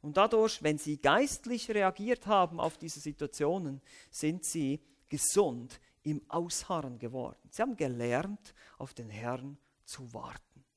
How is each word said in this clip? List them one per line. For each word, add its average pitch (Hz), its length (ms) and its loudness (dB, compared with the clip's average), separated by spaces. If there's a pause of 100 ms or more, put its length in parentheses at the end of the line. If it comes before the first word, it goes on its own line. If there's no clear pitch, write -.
Und 147 160 -4
dadurch, 220 460 4
wenn 151 160 2
sie 151 200 -4
geistlich 233 680 2
reagiert 208 580 0
haben 180 340 4
auf - 180 0
diese 160 220 -10
Situationen, 147 800 -2 (280)
sind 160 340 -2
sie 147 360 0 (280)
gesund 135 720 2 (240)
im 151 240 -2
Ausharren 165 720 -4
geworden. 120 520 -8
Sie - 100 -6
haben 240 160 0
gelernt, 127 800 -2 (240)
auf - 160 -10
den 113 160 -12
Herrn 123 480 -6 (260)
zu 120 300 -14
warten - 500 -14 (120)